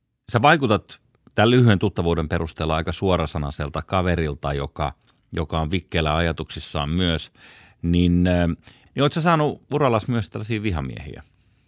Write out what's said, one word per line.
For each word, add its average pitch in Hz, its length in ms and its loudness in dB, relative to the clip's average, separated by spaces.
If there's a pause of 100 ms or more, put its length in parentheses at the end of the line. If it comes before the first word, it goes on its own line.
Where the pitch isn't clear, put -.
(320)
sä 117 100 2
vaikutat 139 640 2 (300)
tän 110 160 4
lyhyen 120 280 6
tuttavuuden 85 500 0
perusteella 82 460 -2
aika 80 160 -2
suorasanaiselta 78 880 -2
kaverilta, 82 720 -2
joka, 69 400 -6 (380)
joka 82 280 -4
on 78 120 -2
vikkeellä 82 440 -2
ajatuksissaan 80 760 -4
myös. 85 420 -2 (500)
Niin, 87 460 2
ö, 87 200 2 (480)
niin 131 80 0
oot 143 100 0
sä 165 80 -4
saanut 151 400 0 (100)
urallas 123 360 0
myös 117 220 -2
tällaisia 107 340 -6
vihamiehiä? 69 600 -6 (440)